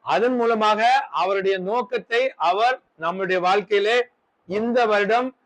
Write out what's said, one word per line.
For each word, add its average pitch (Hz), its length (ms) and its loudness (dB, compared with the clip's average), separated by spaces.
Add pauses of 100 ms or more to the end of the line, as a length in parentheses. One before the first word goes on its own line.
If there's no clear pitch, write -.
அதன் 208 340 0
மூலமாக 233 640 2
அவருடைய 190 580 -2
நோக்கத்தை 233 760 -4
அவர் 208 440 0 (140)
நம்முடைய 180 460 -4
வாழ்க்கையிலே 202 680 0 (380)
இந்த 226 400 -2
வருடம் 214 600 0